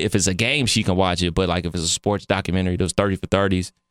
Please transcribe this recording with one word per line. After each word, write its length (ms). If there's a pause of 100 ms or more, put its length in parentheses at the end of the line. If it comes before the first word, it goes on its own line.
if 120
it's 100
a 80
game, 320
she 160
can 140
watch 260
it. 120
But, 140
like, 160
if 100
it's 100
a 40
sports 380
documentary, 500
those 160
thirty 240
for 120
thirties, 440 (180)